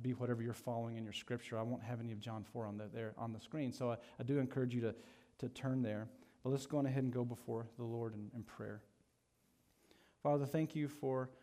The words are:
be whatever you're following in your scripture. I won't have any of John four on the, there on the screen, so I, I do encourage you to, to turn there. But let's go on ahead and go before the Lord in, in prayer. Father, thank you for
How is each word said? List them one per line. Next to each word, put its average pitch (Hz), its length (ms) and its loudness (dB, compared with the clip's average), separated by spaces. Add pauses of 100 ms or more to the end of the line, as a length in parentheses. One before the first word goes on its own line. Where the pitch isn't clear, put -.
be 123 100 2
whatever 120 320 0
you're 117 100 0
following 117 440 -2
in 113 60 -2
your 107 100 -6
scripture. - 440 -4
I 110 60 2
won't 120 180 -2
have 113 200 -4
any 117 100 -2
of 107 80 -4
John 110 240 -6
four 113 240 -4
on 104 100 -4
the, 107 160 -6
there 110 240 -4
on 85 160 -2
the 110 60 -6
screen, 139 320 -2
so 123 200 0
I, 113 60 0 (220)
I - 40 -2
do 139 140 4
encourage 127 380 2
you 117 60 4
to, 113 120 2 (460)
to 123 100 -2
turn 131 320 2
there. 107 260 2 (360)
But 127 80 4
let's 135 160 2
go 147 100 2
on 139 80 6
ahead 135 180 4
and 127 80 4
go 123 140 2
before 117 400 -2 (120)
the 120 60 -4
Lord 117 300 -2
in, 104 220 -6
in 110 80 -6
prayer. 107 400 -8 (1400)
Father, 147 240 4
thank 156 300 2
you 147 120 2
for 131 420 0 (140)